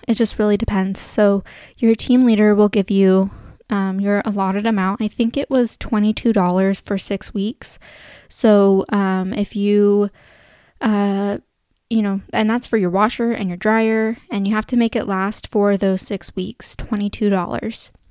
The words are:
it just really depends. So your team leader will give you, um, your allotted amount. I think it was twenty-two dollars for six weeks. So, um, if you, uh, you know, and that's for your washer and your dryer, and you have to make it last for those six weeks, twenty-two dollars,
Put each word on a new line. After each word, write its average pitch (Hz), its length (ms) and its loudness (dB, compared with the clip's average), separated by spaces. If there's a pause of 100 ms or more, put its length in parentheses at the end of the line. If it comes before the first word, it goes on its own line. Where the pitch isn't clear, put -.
it 220 60 2
just - 240 -2
really 208 200 2
depends. 196 420 -2
So 202 440 0 (340)
your 226 180 4
team 247 280 2
leader 214 300 4
will 208 160 4
give 196 220 0
you, 190 400 4 (400)
um, 190 280 -2
your 202 260 0
allotted 202 420 -2
amount. 202 340 0
I 214 60 -2
think 226 300 -2
it 285 120 -4
was 247 280 0
twenty-two 214 560 0
dollars 190 480 2
for 196 180 -4
six - 340 -8
weeks. - 460 -8 (500)
So, 196 600 4
um, 190 440 0
if - 220 -4
you, 202 560 2 (680)
uh, 202 600 -2 (500)
you 226 140 0
know, 196 180 -4 (100)
and 214 160 0
that's 240 200 -2
for 233 100 0
your 180 140 0
washer 214 400 0
and 196 160 -4
your 175 100 -6
dryer, 220 600 0 (120)
and 196 180 -4
you 214 60 0
have 214 140 -2
to 240 100 -2
make 233 180 0
it - 120 -4
last 190 400 -4
for 202 300 2
those 190 260 0
six - 320 -8
weeks, - 400 -10
twenty-two 208 560 -4
dollars, - 580 -6 (220)